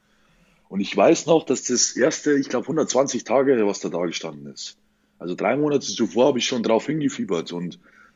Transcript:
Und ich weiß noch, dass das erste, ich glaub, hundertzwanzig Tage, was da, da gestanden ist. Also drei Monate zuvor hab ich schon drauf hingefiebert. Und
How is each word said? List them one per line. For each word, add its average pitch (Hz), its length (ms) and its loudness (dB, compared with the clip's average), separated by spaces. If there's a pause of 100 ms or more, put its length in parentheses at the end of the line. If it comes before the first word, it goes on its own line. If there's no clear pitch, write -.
(680)
Und 95 120 -6
ich - 160 -4
weiß 131 300 4
noch, 156 180 4
dass 127 200 -2
das - 320 -2
erste, 147 420 2
ich 139 100 -4
glaub, 120 200 -4
hundertzwanzig 131 560 0
Tage, 127 420 4
was 98 140 -2
da, 95 80 -4
da 85 180 -2
gestanden 76 460 -8
ist. - 260 -16 (400)
Also 87 160 -6
drei 107 220 0
Monate 147 300 0
zuvor 113 420 2
hab 135 80 2
ich 113 100 -2
schon 123 160 -2
drauf 113 240 2
hingefiebert. 120 640 -2
Und 87 280 -8 (360)